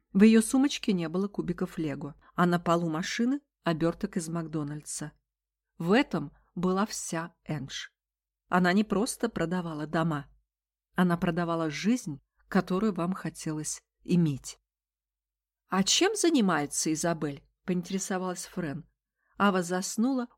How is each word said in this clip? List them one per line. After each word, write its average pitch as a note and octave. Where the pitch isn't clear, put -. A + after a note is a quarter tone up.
в G3
ее A3
сумочке C4
не E3+
было F#3
кубиков F3
лего, C#3+
а F3
на F3
полу E3+
машины — A#3
оберток E3+
из D#3+
Макдональдса. D3+
В E3
этом G3
была F#3
вся -
Эндж. C#3+
Она F3+
не G#3
просто G#3
продавала E3
дома — D#3+
она F3
продавала E3+
жизнь, D#3
которую F#3+
вам F3
хотелось D#3
иметь. E3
«А F#3+
чем G4+
занимается F#3
Изабель?» D#3
поинтересовалась F#3
Френ. D#3
Ава F#3+
заснула, G#3+